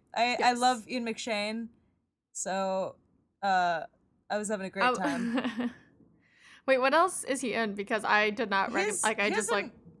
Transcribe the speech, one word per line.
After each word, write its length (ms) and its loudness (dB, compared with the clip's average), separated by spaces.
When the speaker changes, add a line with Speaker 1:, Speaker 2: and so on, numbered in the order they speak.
Speaker 1:
I, 80 0
I 180 0
Speaker 2:
Yes. 180 4
Speaker 1:
love 300 2
Ian 180 -4
McShane, 640 -4
so, 640 -2
uh, 400 2
I 100 -2
was 100 -6
having 180 -4
a 40 -8
great 140 0
Speaker 2:
Oh. 120 4
Speaker 1:
time. 760 -2
Speaker 2:
<laughs> 480 -20
Wait, 120 6
what 140 2
else 300 2
is 180 -2
he 140 -2
in? 200 -2
Because 300 -4
I 260 4
did 200 -4
not 220 0
recogn-, 140 0
Speaker 1:
He's, 180 -2
Speaker 2:
like, 160 0
I 80 2
Speaker 1:
he's 80 0
Speaker 2:
just, 140 -2
Speaker 1:
in 40 2
Speaker 2:
like, 160 -2